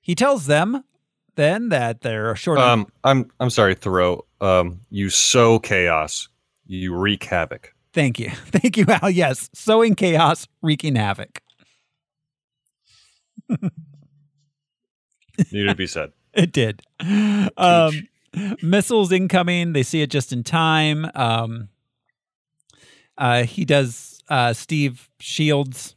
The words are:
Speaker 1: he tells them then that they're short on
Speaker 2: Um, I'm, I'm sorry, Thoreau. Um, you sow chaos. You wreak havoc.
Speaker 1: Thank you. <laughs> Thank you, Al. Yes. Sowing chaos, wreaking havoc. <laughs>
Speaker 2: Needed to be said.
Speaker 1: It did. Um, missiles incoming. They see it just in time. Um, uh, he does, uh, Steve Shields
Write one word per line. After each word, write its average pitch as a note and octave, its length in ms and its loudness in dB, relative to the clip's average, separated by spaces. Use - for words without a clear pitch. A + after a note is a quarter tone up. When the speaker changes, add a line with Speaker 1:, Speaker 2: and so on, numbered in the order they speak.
Speaker 1:
he F3 140 -4
tells A#3+ 320 0
them F#3 380 0
then F#3 360 0
that A#2 300 -2
they're A2 360 -4
short D#3+ 220 0
on B2+ 100 6
Speaker 2:
Um, G2 60 -6
I'm, C3 260 2
I'm B2 100 0
sorry, G2 240 4
Thoreau. F2+ 500 0
Um, F2+ 400 0
you G2 200 -4
sow A2+ 480 4
chaos. E2+ 720 -2
You F#2 280 -8
wreak G2 300 -2
havoc. - 500 -6
Speaker 1:
Thank C#3 260 0
you. A#2 120 -8
<laughs> - 160 -16
Thank G#3 300 0
you, G#3+ 120 4
Al. G#3+ 220 2
Yes. E3+ 420 -2
Sowing A3 440 2
chaos, E3 500 2
wreaking D3+ 340 -2
havoc. G2+ 460 -4
<laughs> - 20 -6
Speaker 2:
Needed G2+ 160 0
to F#2+ 60 0
be F2+ 120 -4
said. D#2 260 -8
Speaker 1:
It - 200 2
did. A2 300 -2
Um, E3 520 2
missiles G3 500 2
incoming. F3 600 0
They C#3+ 100 0
see D#3 200 -2
it C#3 80 -4
just C#3 220 -4
in B2 120 -6
time. D#3 680 0
Um, A#2 540 -4
uh, A#2+ 260 2
he E3 200 -4
does, C3+ 640 0
uh, B2 240 2
Steve C#3 560 -4
Shields C#3+ 760 -4